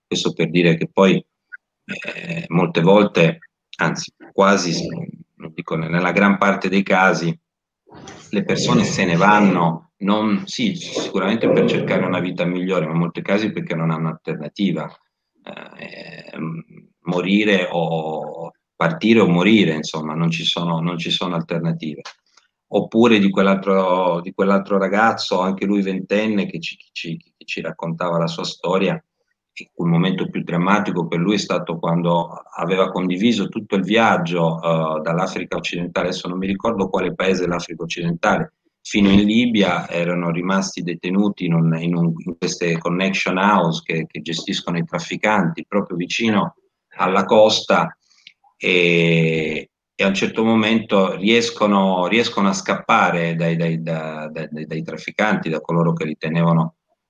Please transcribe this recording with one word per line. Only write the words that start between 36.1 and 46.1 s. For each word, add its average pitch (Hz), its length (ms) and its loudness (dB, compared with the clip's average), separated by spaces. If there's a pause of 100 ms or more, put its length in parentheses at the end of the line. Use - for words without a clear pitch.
non 90 120 -6
mi 95 100 -4
ricordo 98 400 -2
quale 90 260 -2
paese 95 280 0
dell'Africa 85 420 -4
occidentale, 85 720 -2 (260)
fino 101 300 2
in 101 140 6
Libia, 104 640 2
erano 85 440 -2
rimasti 92 500 -2
detenuti 92 600 -2
in 85 100 0
un, 82 260 2
in 85 140 -2
un, 85 220 0
in 87 200 -10
queste 85 420 -2
connection 92 600 -2
house 92 460 2
che, 80 240 -6
che 78 140 -12
gestiscono 85 540 -6
i 85 80 -2
trafficanti, 87 840 -2
proprio 98 280 -4
vicino 92 600 -2 (400)